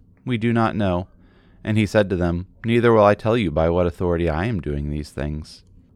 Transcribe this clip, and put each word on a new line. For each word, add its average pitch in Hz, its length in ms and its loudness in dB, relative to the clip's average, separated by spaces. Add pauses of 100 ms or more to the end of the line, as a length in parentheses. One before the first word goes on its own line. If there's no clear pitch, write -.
(240)
"We 123 140 -4
do 117 140 0
not 113 240 0
know." 92 320 -2 (560)
And 107 120 -2
he 110 100 2
said 104 240 2
to 95 60 0
them, 87 300 -2 (180)
"Neither 117 280 4
will 110 120 6
I 104 100 6
tell 110 220 -2
you 101 140 -2
by 80 200 0
what 87 180 2
authority 85 400 -2
I 80 160 -2
am 113 160 -4
doing 73 280 -6
these 73 220 -8
things. 76 540 -10 (320)